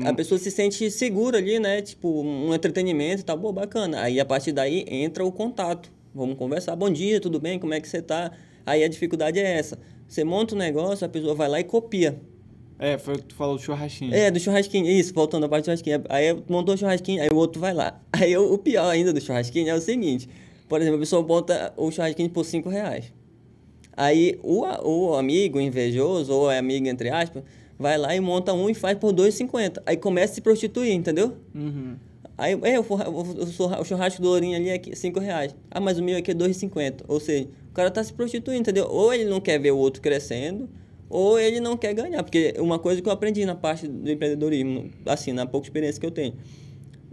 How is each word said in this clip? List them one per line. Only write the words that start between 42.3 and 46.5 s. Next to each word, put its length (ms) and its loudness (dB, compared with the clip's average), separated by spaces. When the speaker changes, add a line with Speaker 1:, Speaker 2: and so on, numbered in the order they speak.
Speaker 2:
uma 180 2
coisa 240 0
que 60 -4
eu 60 2
aprendi 320 0
na 100 -2
parte 320 -4
do 240 -4
empreendedorismo, 800 0
assim, 260 -2
na 140 -2
pouca 200 -4
experiência 360 -4
que 40 -4
eu 60 -4
tenho, 220 -6